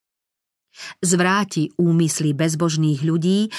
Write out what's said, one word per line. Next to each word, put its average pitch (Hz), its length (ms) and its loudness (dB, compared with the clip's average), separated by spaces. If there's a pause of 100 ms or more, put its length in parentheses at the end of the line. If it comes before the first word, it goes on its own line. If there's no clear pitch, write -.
(1040)
Zvráti 180 720 0
úmysly 165 560 2
bezbožných 156 720 0
ľudí 185 540 0